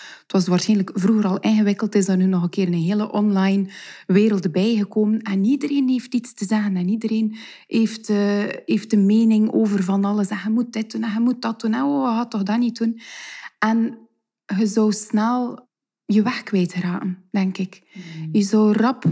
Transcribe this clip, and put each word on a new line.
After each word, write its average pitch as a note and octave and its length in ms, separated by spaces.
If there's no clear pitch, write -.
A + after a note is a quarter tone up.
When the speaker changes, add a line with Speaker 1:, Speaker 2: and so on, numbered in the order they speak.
Speaker 1:
het - 100
was F#3 140
waarschijnlijk F#3 480
vroeger G#3 320
al F#3 140
ingewikkeld, G#3 540
is G3 140
er F#3+ 80
nu F#3 80
nog F#3 180
een F3 60
keer F#3+ 180
een F3 80
hele G3 380
online G3 560
wereld G3 460
bijgekomen. G#3+ 680
En G3 240
iedereen C#4 440
heeft B3+ 260
iets A#3 200
te - 100
zeggen G#3 320
en F3+ 120
iedereen A3 480
heeft, - 420
eh, G3+ 340
heeft - 280
een G3+ 140
mening A3 460
over G#3 300
van G3 220
alles. G3+ 240
En G#3 160
je G#3+ 60
moet A#3+ 220
dit A3 200
doen A3 100
en A3+ 100
je A3 80
moet B3 220
dat A3+ 180
doen A3 140
en B3+ 80
oh, C#4 280
je A3+ 60
gaat A#3 140
toch G#3 120
dat G#3 160
niet A#3+ 200
doen. A3+ 220
En A3+ 400
je G#3+ 80
zou G#3+ 260
snel A#3 760
je G#3 180
weg A#3+ 200
kwijtraken, F3+ 760
denk F#3+ 280
ik. - 240
Speaker 2:
Hmm. E3 400
Speaker 1:
Je G3+ 100
zou G#3+ 300
rap A3+ 400